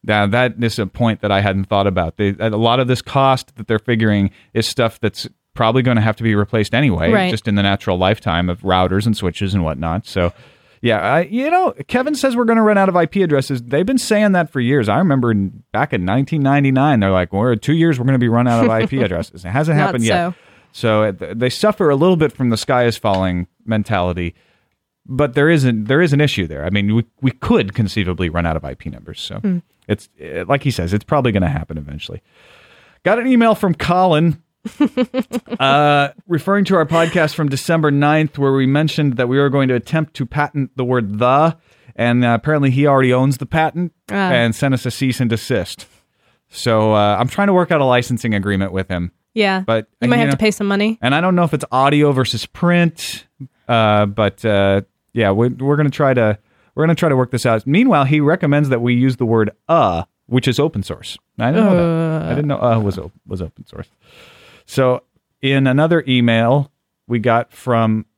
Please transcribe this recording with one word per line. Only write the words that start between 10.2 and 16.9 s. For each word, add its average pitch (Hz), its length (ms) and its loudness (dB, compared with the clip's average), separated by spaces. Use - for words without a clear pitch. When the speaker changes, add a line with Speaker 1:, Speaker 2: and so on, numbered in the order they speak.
Speaker 1:
yeah, 113 180 2
I, 120 220 0
you 240 280 -4
know, 359 220 0
Kevin 262 260 -2
says 262 220 -2
we're 240 80 0
gonna 226 180 2
run 214 140 4
out 196 140 4
of 175 60 -2
I 170 100 4
P 196 160 -2
addresses. 139 400 0
They've 139 240 -2
been 262 120 0
saying 208 340 2
that 175 180 0
for 135 100 -4
years. 123 280 2
I 104 100 2
remember 135 320 2
in, 98 320 0
back 123 220 -2
in 92 100 -2
nineteen 135 380 0
ninety-nine, 135 580 2